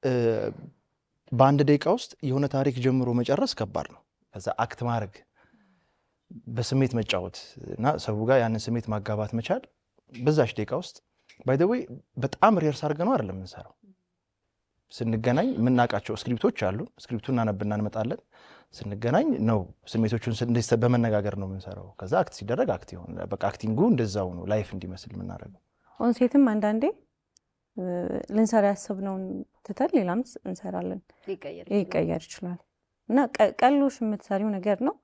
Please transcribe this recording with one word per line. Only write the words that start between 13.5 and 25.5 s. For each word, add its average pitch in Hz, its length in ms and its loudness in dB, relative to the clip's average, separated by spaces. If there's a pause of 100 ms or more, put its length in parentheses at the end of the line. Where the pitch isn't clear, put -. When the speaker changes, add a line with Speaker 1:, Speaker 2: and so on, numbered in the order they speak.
Speaker 1:
ስንገናኝ 120 600 0
የምናውቃቸው 120 640 2
ስክሪፕቶች - 460 0
አሉ። 101 180 -2 (180)
ስክሪፕቱን 123 360 -6
እናነብና 104 400 0
እንመጣለን። 107 460 -2 (560)
ስንገናኝ 117 520 0 (140)
ነው 110 180 4 (280)
ስሜቶቹን 117 480 0
ስ-፣ - 80 -2
እንደዚህ 120 340 2
በመነጋገር 110 580 2
ነው 98 120 -8
የምንሰራው። 95 480 -12
ከዛ 98 200 -6
አክት 180 180 0
ሲደረግ 113 360 -2
አክት - 220 -4
ይሆን፣ 85 180 -14 (180)
በቃ - 180 -6
አክቲንጉ 110 420 -2
እንደዛው 104 460 2
ነው 87 120 -10
ላይፍ 104 260 0
እንዲመስል 92 400 -12
የምናደርገው። 95 500 -12 (380)